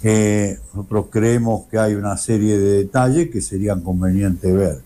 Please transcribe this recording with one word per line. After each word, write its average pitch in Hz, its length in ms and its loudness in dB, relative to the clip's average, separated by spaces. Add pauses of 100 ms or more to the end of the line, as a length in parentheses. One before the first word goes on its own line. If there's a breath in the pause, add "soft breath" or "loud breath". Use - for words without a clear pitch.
Eh, 104 560 2 (160)
nosotros 101 360 -4
creemos 117 600 0
que 110 80 -2
hay 110 160 2
una 101 220 -4
serie 107 420 0
de 101 260 2
detalles 131 460 0
que 104 100 -4
serían 98 400 -4
convenientes 92 760 0
ver. 90 320 0